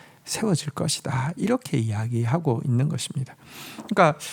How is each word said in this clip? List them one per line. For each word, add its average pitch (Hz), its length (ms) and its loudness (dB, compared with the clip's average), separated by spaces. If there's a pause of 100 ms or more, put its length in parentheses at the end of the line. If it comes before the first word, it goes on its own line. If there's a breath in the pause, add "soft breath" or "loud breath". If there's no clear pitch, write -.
(240 loud breath)
세워질 180 480 0
것이다, 143 640 -2
이렇게 220 420 0
이야기하고 117 880 0
있는 131 240 2
것입니다. - 460 -6 (400 loud breath)
그러니까 180 420 4 (160 loud breath)